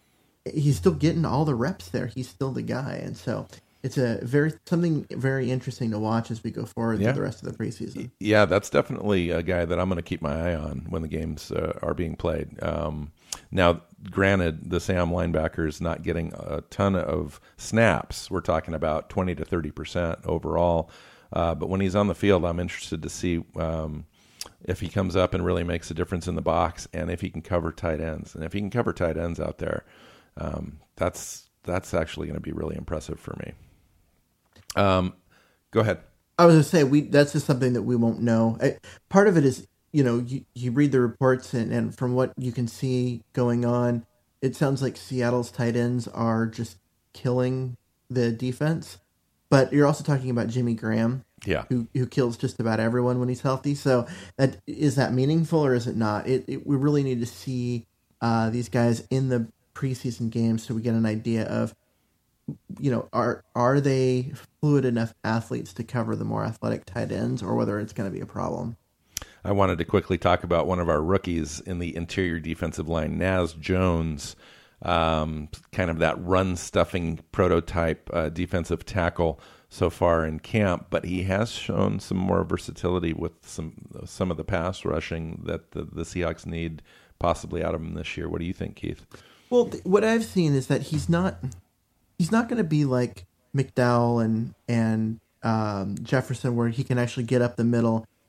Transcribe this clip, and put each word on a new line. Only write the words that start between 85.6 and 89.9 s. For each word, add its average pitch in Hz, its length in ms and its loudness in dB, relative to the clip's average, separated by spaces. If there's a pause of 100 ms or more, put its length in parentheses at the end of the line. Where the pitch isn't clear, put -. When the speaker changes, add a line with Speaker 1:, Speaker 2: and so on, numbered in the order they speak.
Speaker 2:
the, - 120 -8
the 80 180 -10
Seahawks 85 440 -4
need 82 360 -6 (360)
possibly 82 440 -2
out 82 120 -2
of 80 80 -4
him 82 120 -8
this 82 220 -8
year. 80 120 -6
What 85 120 -4
do 85 60 -4
you 90 80 -6
think, - 220 -8
Keith? - 280 -8 (460)
Speaker 1:
Well, 240 160 6
th-, - 180 -12
what 196 180 4